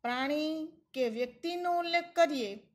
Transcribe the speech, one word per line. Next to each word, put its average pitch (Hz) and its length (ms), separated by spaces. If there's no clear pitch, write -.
પ્રાણી 294 640
કે 254 160
વ્યક્તિનો 349 680
ઉલ્લેખ 339 340
કરીએ 269 420